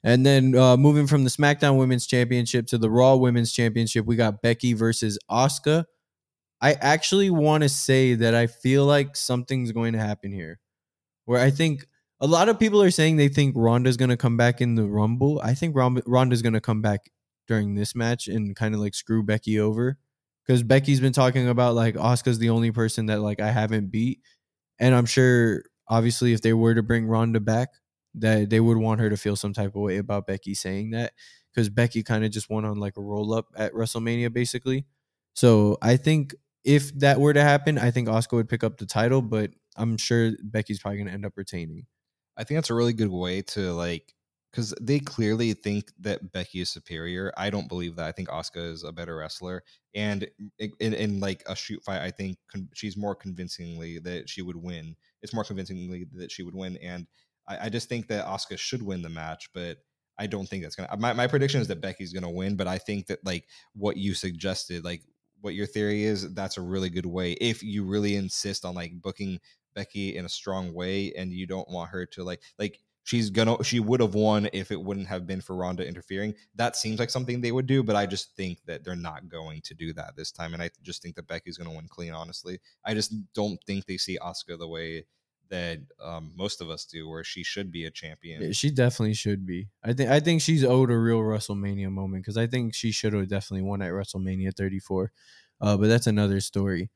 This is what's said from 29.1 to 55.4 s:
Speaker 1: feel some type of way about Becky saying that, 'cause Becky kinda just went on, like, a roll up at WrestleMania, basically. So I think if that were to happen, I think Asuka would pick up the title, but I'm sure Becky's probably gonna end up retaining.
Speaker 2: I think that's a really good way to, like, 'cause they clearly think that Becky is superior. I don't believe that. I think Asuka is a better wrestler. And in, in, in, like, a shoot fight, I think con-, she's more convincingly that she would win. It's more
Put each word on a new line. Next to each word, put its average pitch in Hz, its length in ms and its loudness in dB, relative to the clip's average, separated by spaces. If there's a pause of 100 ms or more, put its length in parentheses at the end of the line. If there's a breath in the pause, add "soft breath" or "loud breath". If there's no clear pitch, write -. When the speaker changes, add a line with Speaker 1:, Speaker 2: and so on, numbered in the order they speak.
Speaker 1:
feel 104 200 -2
some 101 160 -6
type 101 220 -4
of 101 60 -4
way 98 160 -2
about 101 300 -4
Becky 98 280 -6
saying 98 360 -6
that, 117 220 -4 (420 soft breath)
'cause 110 140 2
Becky 117 340 0
kinda 110 240 0
just 107 220 -6
went 107 160 -2
on, 104 140 -6
like, 101 180 -6
a 101 40 -12
roll 104 320 -4
up 113 220 -4
at 107 180 -4
WrestleMania, 117 600 -2
basically. 127 520 -4 (500)
So 107 460 8
I 120 140 6
think 147 400 2 (300)
if 143 340 4
that 139 220 6
were 147 120 6
to 143 80 6
happen, 143 360 4
I 117 140 2
think 117 180 0
Asuka 113 240 2
would 113 160 2
pick 117 140 -2
up 110 140 -2
the 101 80 -10
title, 120 360 2
but 107 300 -2 (260)
I'm 113 180 0
sure 113 380 2 (100)
Becky's 104 360 -4
probably 101 180 -6
gonna 101 140 -8
end 101 140 -10
up 98 120 -10
retaining. 85 500 -10 (500)
Speaker 2:
I 113 80 -8
think 147 120 -4
that's 160 120 -4
a 117 40 -2
really 120 200 2
good 107 160 0
way 90 340 -4
to, 92 300 -6
like, 85 420 -6 (380)
'cause 113 280 -6
they 135 180 0
clearly 113 540 -2
think 104 460 -6
that 95 320 -8
Becky 90 300 -8
is 87 80 -6
superior. 87 680 -10
I 98 120 -4
don't 101 180 -4
believe 85 300 -8
that. 82 100 -8
I 80 60 -8
think 92 160 -10
Asuka 85 420 -10
is 80 120 -14
a 78 100 -14
better 82 240 -12
wrestler. 90 460 -12 (300 soft breath)
And 104 360 -6 (280)
in, 107 220 -10
in, 110 140 -2
in, 104 260 -4
like, 95 280 -6
a 95 80 -10
shoot - 280 -12
fight, 92 180 -8
I 90 100 -8
think 95 360 -10
con-, 95 260 -14
she's 101 240 -12
more 101 160 -6
convincingly 85 840 -12
that 90 300 -12
she 98 120 -14
would 90 140 -10
win. 82 400 -14 (260)
It's 104 120 -16
more 110 100 -6